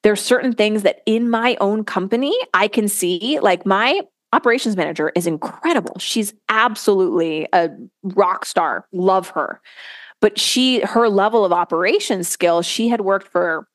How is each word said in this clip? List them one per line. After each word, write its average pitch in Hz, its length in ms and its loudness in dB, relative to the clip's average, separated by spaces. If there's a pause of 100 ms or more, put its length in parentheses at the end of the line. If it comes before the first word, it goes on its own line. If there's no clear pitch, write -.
there's 208 180 2
certain 247 320 2
things 214 300 0
that - 240 0
in 233 240 2
my 226 300 0
own 208 220 0
company, 233 540 -2 (160)
I 196 140 2
can 208 220 0
see, 185 520 -2
like, 180 240 0
my 226 360 2 (320)
operations 233 420 0
manager 156 400 -2
is 175 120 0
incredible. 180 720 -4
She's 208 340 -4 (160)
absolutely 190 1040 0
a 170 160 4 (340)
rock 190 420 0
star. 156 460 -2
Love 185 380 0
her. - 320 -6 (580)
But 208 200 2
she, 254 420 2
her 233 280 2
level 208 360 2
of 175 80 2
operations 180 760 0
skill, 170 340 2
she 220 280 -2
had 233 120 0
worked 196 260 -2
for 175 480 -2